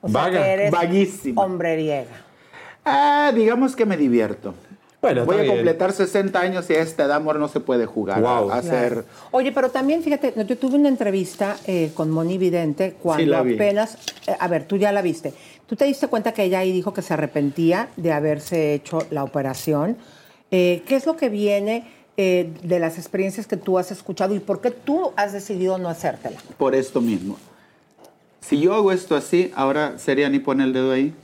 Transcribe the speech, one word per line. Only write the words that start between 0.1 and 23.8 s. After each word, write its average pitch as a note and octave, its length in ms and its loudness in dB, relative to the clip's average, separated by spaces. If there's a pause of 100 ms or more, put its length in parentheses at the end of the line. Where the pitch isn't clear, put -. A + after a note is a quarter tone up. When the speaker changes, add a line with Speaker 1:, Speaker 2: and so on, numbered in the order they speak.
Speaker 2:
¿Vaga? F#3 200 2
Speaker 1:
que G3 100 2
eres F#3+ 180 2
Speaker 3:
Vaguísima. F3 720 0
Speaker 1:
hombre F3 320 -2
griega. D3 360 -2 (720)
Speaker 3:
Ah, D4 500 4
digamos A#3+ 400 4
que A#3 100 2
me G3 120 0
divierto. A2+ 560 2 (480)
Speaker 2:
Bueno, B2+ 240 2
Speaker 3:
Voy F3+ 100 2
Speaker 2:
está G#3 60 4
Speaker 3:
a - 20 4
Speaker 2:
bien. - 140 2
Speaker 3:
completar E3 360 2
sesenta F#3+ 480 0
años F#3 280 -2
y F3 40 4
a D#3+ 80 4
esta D#3+ 240 0
edad, C#3+ 120 2
amor, D3+ 200 0
no D3 100 0
se D3 120 -2
puede B2 260 0
jugar G#2 340 -2
Speaker 2:
Guau. A2+ 300 2
Speaker 3:
a, A#2 80 0
a B2 40 -2
Speaker 1:
Claro. - 160 -2
Speaker 3:
hacer A#2+ 280 -2 (260)
Speaker 1:
Oye, B3+ 200 0
pero B3+ 180 0
también, C4+ 320 0
fíjate, C#4+ 340 -2
no, A3 60 -2
yo A3+ 160 -2
tuve C4 180 -2
una D4 140 6
entrevista, G3+ 680 -2 (120)
eh, E3+ 260 0
con D#3+ 160 -2
Moni E3 300 0
Vidente F3 640 0
cuando E3 220 0
Speaker 3:
Sí, D3+ 60 2
la C#3 140 2
vi. B2 120 2
Speaker 1:
apenas, G3+ 420 0 (280)
eh, F#3 140 -2
a F3+ 80 -2
ver, E3 180 -2
tú G3 120 -4
ya G3+ 140 2
la G3+ 120 0
viste. D#3+ 300 -4 (340)
¿Tú A3+ 80 -6
te C4+ 100 2
diste C#4 220 0
cuenta A3 260 -2
que G#3+ 100 0
ella F#3 160 2
ahí F#3 120 0
dijo F#3 220 -2
que F#3 100 -6
se E3+ 100 -4
arrepentía D#3 840 0
de E3+ 160 -2
haberse D3+ 640 0
hecho D3 260 -4 (120)
la D3+ 120 -4
operación? D3 720 -2 (520)
Eh, F3+ 380 2
¿qué C4+ 80 2
es C4+ 100 0
lo D#4+ 100 0
que D4+ 140 -2
viene, G#3 580 -2 (300)
eh, F3+ 320 2 (140)
de F3 160 0
las D#3+ 180 -2
experiencias F#3+ 480 -6
que G3 120 -4
tú F#3 200 0
has F#3 140 -2